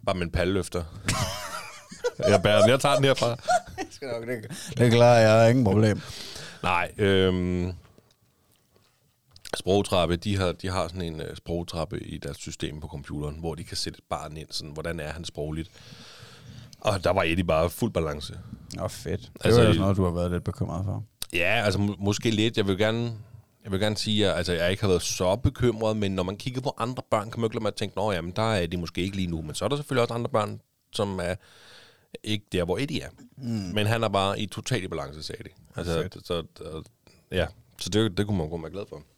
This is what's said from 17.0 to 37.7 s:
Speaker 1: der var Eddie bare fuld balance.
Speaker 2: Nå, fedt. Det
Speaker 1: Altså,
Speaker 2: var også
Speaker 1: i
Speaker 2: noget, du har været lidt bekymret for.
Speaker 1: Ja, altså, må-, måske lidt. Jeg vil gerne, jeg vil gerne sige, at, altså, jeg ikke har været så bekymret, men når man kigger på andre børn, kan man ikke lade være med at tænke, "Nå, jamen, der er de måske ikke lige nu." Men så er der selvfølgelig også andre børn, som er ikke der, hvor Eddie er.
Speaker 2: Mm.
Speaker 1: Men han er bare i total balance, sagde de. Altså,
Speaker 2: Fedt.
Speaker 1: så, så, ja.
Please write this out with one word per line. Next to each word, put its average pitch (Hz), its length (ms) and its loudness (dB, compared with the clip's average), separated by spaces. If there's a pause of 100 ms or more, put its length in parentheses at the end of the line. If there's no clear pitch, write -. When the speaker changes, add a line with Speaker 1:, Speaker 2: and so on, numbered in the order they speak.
Speaker 1:
der 92 80 4
var 92 120 4
Eddie 85 200 2
bare 85 260 2
fuld 113 240 -2
balance. 76 460 -4 (340)
Speaker 2:
Nå, 95 140 -6
fedt. - 340 -6
Det - 80 -18 (160)
Speaker 1:
Altså, 117 160 8
Speaker 2:
var 113 60 8
også 82 120 4
Speaker 1:
i - 20 2
Speaker 2:
noget, 95 160 2
du 95 60 2
har 87 80 2
været 87 200 -2
lidt 87 120 -2
bekymret 87 420 -4
for. 101 180 -6 (300)
Speaker 1:
Ja, 92 320 2
altså, 98 140 2
må-, 101 200 0
måske 101 320 0
lidt. 110 260 2
Jeg 101 100 2
vil 95 100 2
gerne, 113 360 0 (500)
jeg 104 80 -8
vil 95 80 0
gerne 107 180 0
sige, 104 320 2
at, 78 80 2
altså, 87 160 0
jeg 87 180 2
ikke 98 120 -2
har 101 40 2
været 90 140 4
så 92 340 0
bekymret, 110 640 0
men 98 140 0
når 95 120 0
man 98 140 -4
kigger 127 240 -6
på 131 160 -4
andre 123 340 -4
børn, 113 200 0
kan 120 80 -6
man 113 80 0
ikke 110 80 -4
lade 113 60 -4
være - 20 -6
med 104 80 0
at - 40 -16
tænke, 101 220 -6
"Nå, 104 140 -2
jamen, 87 200 -4
der 110 220 -2
er 90 140 0
de 87 100 -4
måske 87 240 -6
ikke 98 140 -4
lige 92 120 -2
nu." 82 140 -4
Men 76 140 -10
så - 100 -4
er 117 40 0
der 143 60 0
selvfølgelig 139 260 -2
også 117 120 -2
andre 120 160 -4
børn, 104 320 -2 (320)
som 101 260 -2
er 87 160 -2 (880)
ikke 107 280 -4
der, 90 140 0
hvor 87 120 4
Eddie 135 240 -2
er. - 80 -12 (280)
Speaker 2:
Mm. 127 80 -12 (280)
Speaker 1:
Men 104 140 2
han 113 160 4
er 107 60 2
bare 98 300 2
i 107 60 -2
total 98 440 -4
balance, 76 340 -8
sagde - 200 -10
de. - 60 -16 (260)
Altså, 82 260 -2
Speaker 2:
Fedt. 92 120 -6 (140)
Speaker 1:
så, 85 160 -2 (140)
så, 78 260 -12 (480)
ja. 85 140 2 (360)